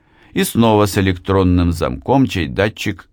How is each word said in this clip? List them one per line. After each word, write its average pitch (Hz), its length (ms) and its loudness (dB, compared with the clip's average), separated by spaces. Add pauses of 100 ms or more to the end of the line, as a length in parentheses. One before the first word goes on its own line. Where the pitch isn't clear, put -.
(360)
и 190 80 0
снова 110 400 2
с 104 140 -2
электронным 90 760 0
замком, 82 540 0
чей 87 200 -4
датчик 92 680 -6